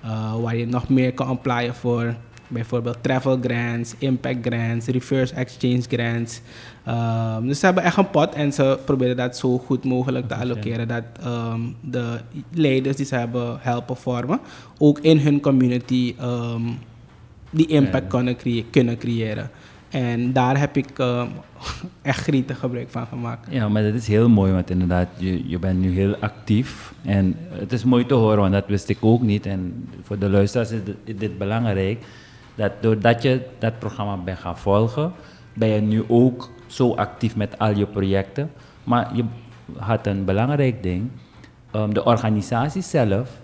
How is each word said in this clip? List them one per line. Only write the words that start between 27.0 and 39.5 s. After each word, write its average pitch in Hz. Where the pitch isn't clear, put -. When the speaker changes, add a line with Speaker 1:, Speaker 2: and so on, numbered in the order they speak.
Speaker 2:
En 95
het 101
is 113
mooi 123
te 139
horen, 107
want 95
dat 98
wist 101
ik 104
ook 113
niet. 104
En 92
voor 101
de 98
luisteraars 101
is 110
dit, 101
is 110
dit 98
belangrijk, 104
dat 101
doordat 113
je 127
dat 113
programma 104
bent 90
gaan 85
volgen, 117
ben 110
je 107
nu 107
ook 120
zo -
actief -
met 104
al 107
je 101
projecten. 98
Maar 120
je 120